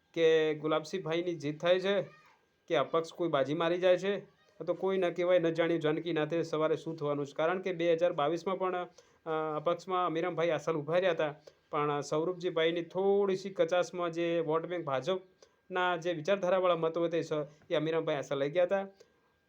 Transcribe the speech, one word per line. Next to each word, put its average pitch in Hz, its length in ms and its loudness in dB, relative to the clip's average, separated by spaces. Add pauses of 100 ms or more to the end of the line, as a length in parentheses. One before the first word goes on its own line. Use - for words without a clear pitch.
(120)
કે 160 420 4
ગુલાબસિંહભાઈની 156 800 -2
જીત 147 260 -6
થાય 180 200 4
છે, 190 220 0 (680)
કે 165 80 2
અપક્ષ 160 360 0
કોઈ 175 160 -2
બાજી 143 260 2
મારી 170 240 0
જાય 180 200 4
છે, 190 440 -6 (240)
તો 175 80 0
કોઈ 190 240 0
ન 175 120 2
કહેવાય, 175 280 4
ન 165 120 2
જાણ્યું 165 300 2
જાનકી 160 320 0
નાથે 156 300 0
સવારે 156 340 0
શું 160 200 -8
થવાનું 147 300 -2
છે. 139 60 -12
કારણ 175 280 0
કે 190 120 -2
બે 170 200 2
હજાર 170 200 4
બાવીસમાં 170 460 0
પણ, 185 180 0 (500)
અ, 165 40 -4 (260)
અપક્ષમાં 175 500 0
અમીરામભાઈ 170 440 0
આસલ 165 260 0
ઊભા 156 220 0
રહ્યા 185 140 2
હતા, 156 220 -2 (360)
પણ 147 300 0
સૌરભજીભાઈની 170 800 0
થોડી 196 540 2
સી 196 140 -6
કચાશમાં 175 600 0
જે 170 280 0
વોટ 160 260 -2
બેંક 170 180 -6
ભાજપના 180 1120 -4
જે 170 160 -2
વિચારધારાવાળા 180 640 2
મતો 165 280 0
હતા, 170 140 0
એ 160 40 0
સ-, 151 240 -4 (240)
એ 180 40 0
અમીરામભાઈ 156 420 0
આસલ 139 220 -4
લઈ 139 120 -2
ગયા 175 140 2
હતા. 196 240 -2 (600)